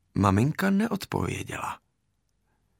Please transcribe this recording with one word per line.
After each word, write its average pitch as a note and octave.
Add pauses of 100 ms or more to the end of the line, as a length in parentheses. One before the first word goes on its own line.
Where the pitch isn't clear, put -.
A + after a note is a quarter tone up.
(160)
Maminka G#2
neodpověděla. - (1000)